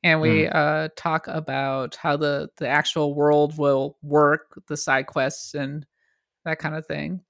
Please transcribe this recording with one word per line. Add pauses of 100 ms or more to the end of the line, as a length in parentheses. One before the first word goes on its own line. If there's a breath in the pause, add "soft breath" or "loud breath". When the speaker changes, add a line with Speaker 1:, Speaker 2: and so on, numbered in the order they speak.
Speaker 1:
And
we,
Speaker 2:
Mm.
Speaker 1:
uh,
talk
about
how
the,
the
actual
world
will
work,
the
side
quests
and (600)
that
kind
of
thing.